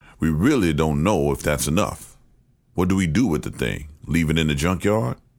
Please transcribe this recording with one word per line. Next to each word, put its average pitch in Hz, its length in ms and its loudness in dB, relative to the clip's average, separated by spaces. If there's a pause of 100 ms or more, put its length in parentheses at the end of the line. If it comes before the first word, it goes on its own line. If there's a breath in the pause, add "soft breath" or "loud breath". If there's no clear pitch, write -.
(180 loud breath)
"We 80 100 0
really 90 440 2
don't 76 320 0
know 80 260 2
if 69 100 -4
that's 73 280 -2
enough. - 480 -4 (580)
What 90 140 0
do 95 80 2
we 95 100 0
do 87 220 2
with 73 140 0
the - 100 -10
thing? 53 380 -6 (180)
Leave 78 200 0
it 80 120 2
in 78 80 2
the 73 80 0
junkyard? 101 640 0 (200)